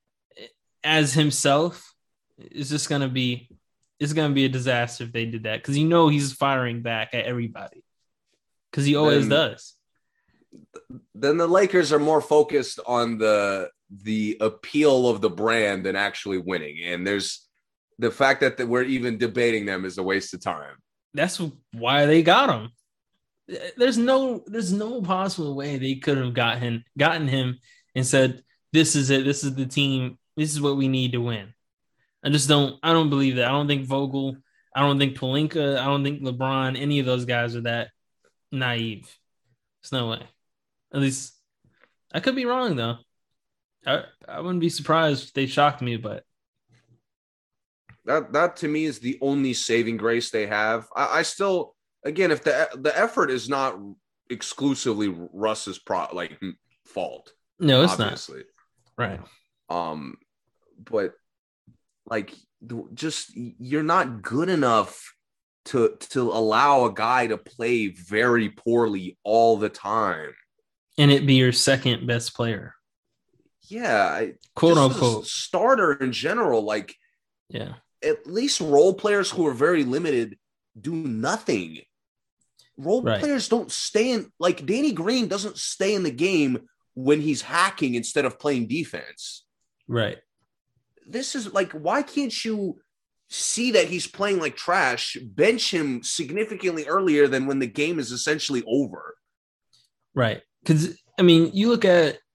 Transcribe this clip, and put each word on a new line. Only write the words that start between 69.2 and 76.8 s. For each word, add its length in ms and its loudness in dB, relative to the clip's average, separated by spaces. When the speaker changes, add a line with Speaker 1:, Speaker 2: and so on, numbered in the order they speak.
Speaker 2:
all 340 4
the 120 -2
time. 640 -4
Speaker 1:
And 140 8
it 140 4
be 100 6
your 160 6
second 560 0
best 280 -4
player. 400 -6
Speaker 2:
Yeah, 420 0
I, 280 -2
Speaker 1:
Quote, 200 6
Speaker 2:
just 160 6
as 100 -4
a 40 6
Speaker 1:
unquote. 220 0
Speaker 2:
starter 640 2
in 200 -4
general, 480 0
like, 340 -4